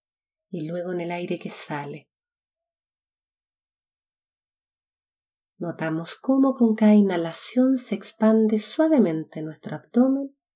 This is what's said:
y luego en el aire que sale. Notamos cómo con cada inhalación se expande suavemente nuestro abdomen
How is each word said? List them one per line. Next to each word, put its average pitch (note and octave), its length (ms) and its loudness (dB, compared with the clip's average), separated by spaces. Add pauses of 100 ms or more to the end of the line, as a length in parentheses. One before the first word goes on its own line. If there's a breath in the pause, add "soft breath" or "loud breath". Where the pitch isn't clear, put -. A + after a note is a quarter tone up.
(500)
y D#3 180 -10
luego F3 240 -8
en F3+ 100 -6
el E3+ 100 -8
aire F3 280 -6
que - 100 -10
sale. C#3+ 640 -6 (3500)
Notamos E3 580 -6
cómo C4+ 380 0
con A#3 220 2
cada G#3+ 180 6
inhalación G3+ 840 2
se - 180 -2
expande A3 640 2
suavemente G3+ 840 0
nuestro D#3 340 -12
abdomen C4+ 600 -2 (180)